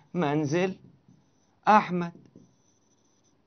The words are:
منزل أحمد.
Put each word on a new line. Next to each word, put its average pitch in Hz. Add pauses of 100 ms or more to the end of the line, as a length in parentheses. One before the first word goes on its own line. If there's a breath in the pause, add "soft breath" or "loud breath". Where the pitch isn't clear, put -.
(140 soft breath)
منزل 160 (920)
أحمد. 175 (1300)